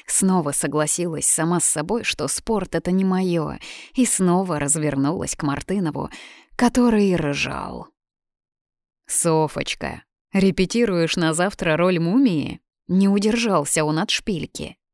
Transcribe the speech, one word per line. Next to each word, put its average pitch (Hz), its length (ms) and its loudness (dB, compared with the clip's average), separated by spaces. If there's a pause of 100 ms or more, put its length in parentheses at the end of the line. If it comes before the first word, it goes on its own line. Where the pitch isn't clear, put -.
снова 185 460 2
согласилась 151 760 -2
сама 170 340 2
с 165 60 0
собой, 175 380 -2
что - 240 -4
спорт — - 480 -4
это 180 160 -2
не 190 120 2
моё, 185 540 0 (380)
и 254 100 2
снова 180 540 2
развернулась 143 760 -2
к - 60 -10
Мартынову, 151 680 -4 (440)
который 226 600 4
ржал. 143 720 -6 (1200)
«Софочка, - 960 -2 (300)
репетируешь 190 840 2
на 160 180 2
завтра 175 440 0
роль 175 220 2
мумии?» 180 640 2 (260)
Не 190 220 4
удержался 202 720 2
он 151 140 0
от 170 140 -2
шпильки. - 680 -6 (160)